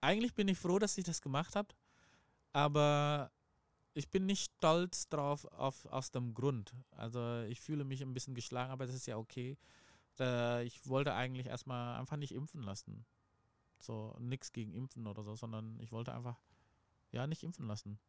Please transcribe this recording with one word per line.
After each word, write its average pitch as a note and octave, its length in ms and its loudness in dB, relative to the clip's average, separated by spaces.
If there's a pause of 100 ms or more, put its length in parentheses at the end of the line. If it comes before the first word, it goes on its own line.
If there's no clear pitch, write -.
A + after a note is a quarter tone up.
eigentlich G#3+ 340 4
bin G3+ 140 4
ich F#3+ 100 4
froh, F3 200 4
dass G#3 200 2
ich F#3 60 0
das E3+ 180 -2
gemacht C#3+ 340 0
hab, G#3 180 -2 (760)
aber D3 800 6 (640)
ich C#3+ 160 -4
bin F#3+ 160 2
nicht G3 300 0
stolz F3 520 4
drauf C#3+ 380 0
auf, - 400 -2
aus - 240 -2
dem B2 240 -2
Grund. A#2+ 400 0 (160)
Also A#2 580 -4
ich A#2+ 120 -6
fühle D3 240 -2
mich C3+ 180 -4
ein C3 120 -4
bisschen B2+ 200 -6
geschlagen, B2 380 -4
aber C3 140 -4
das B2+ 80 -4
ist B2+ 120 -6
ja A#2 100 -4
okay. B2 400 -6 (600)
Äh, A#2+ 460 2
ich - 240 -8
wollte C3 260 2
eigentlich B2+ 320 -2
erstmal A#2+ 520 -4
einfach C3+ 180 -6
nicht C#3+ 180 -6
impfen C#3+ 280 -6
lassen. G#2 440 -8 (720)
So, A2 400 -8
nix B2 340 -6
gegen G#2+ 200 -6
Impfen A#2+ 340 -8
oder G#2 160 -8
so, G#2 140 -8
sondern A2 420 -8
ich A2+ 140 -10
wollte A#2 220 -4
einfach, A#2+ 260 -8 (720)
ja, B2 140 -2
nicht D#3 180 -4
impfen E3 220 -6
lassen. G#2 320 -6 (100)